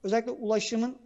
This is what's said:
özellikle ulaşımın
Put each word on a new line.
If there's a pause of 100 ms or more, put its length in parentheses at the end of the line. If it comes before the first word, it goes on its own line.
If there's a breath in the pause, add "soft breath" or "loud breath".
özellikle
ulaşımın